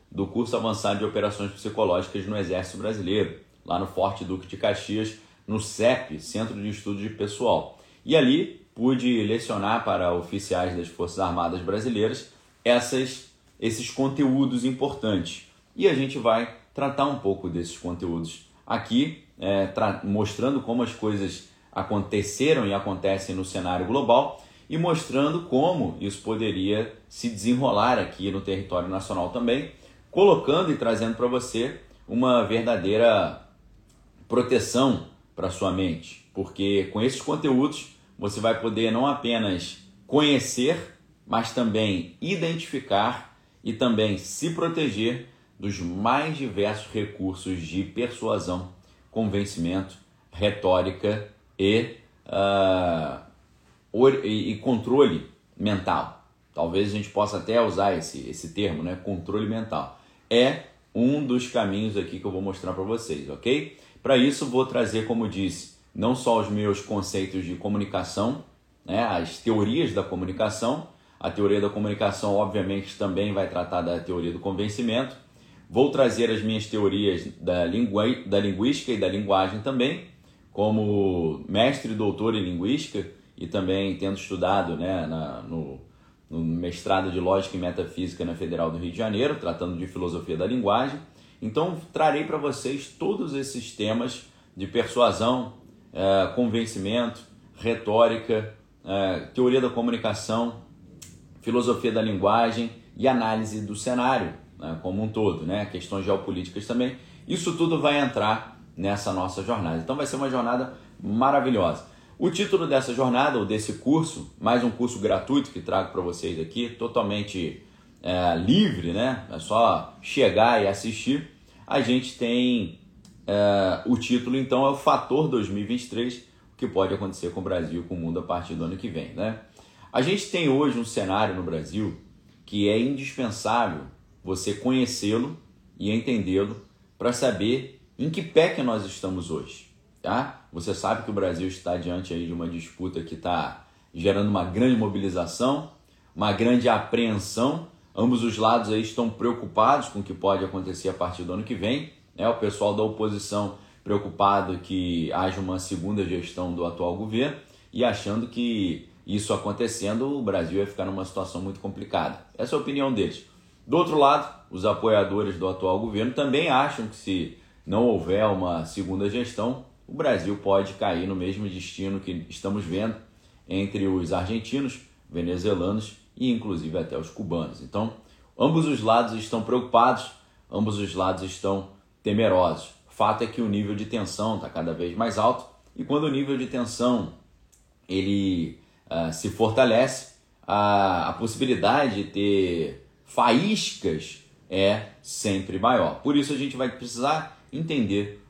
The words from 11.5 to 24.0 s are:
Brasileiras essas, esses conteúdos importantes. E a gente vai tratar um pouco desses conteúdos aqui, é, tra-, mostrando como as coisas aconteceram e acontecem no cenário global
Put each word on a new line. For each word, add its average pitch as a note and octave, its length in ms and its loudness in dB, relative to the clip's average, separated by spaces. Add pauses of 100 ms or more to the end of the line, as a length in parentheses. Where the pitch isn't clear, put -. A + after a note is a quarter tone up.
Brasileiras A2 680 -2 (320)
essas, B2+ 600 0 (320)
esses A2+ 320 -4
conteúdos C3 760 2
importantes. A#2+ 840 -2 (240)
E F#3+ 140 6
a E3 60 4
gente C3+ 240 -2
vai A#2 360 2 (200)
tratar C#3 320 0
um C#3+ 120 -2
pouco F#2+ 300 -2
desses E2+ 300 -6
conteúdos E2+ 720 -6 (160)
aqui, B2 580 -2 (140)
é, G2 280 0
tra-, - 380 0
mostrando G#2+ 560 0
como A#2+ 220 0
as A2+ 100 -2
coisas G2 560 -4 (240)
aconteceram G#2 920 0
e G2 80 0
acontecem G2 600 -2
no F#2 120 -4
cenário F2+ 400 -2
global B2 580 4 (240)